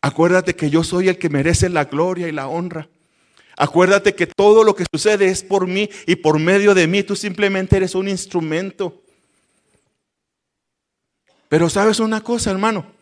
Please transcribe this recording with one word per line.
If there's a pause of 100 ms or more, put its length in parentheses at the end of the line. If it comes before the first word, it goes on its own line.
Acuérdate
que
yo
soy
el
que
merece
la
gloria
y
la
honra. (680)
Acuérdate
que
todo
lo
que
sucede
es
por
mí (160)
y
por
medio
de
mí.
Tú
simplemente
eres
un
instrumento". (2500)
Pero
¿sabes
una
cosa,
hermano? (160)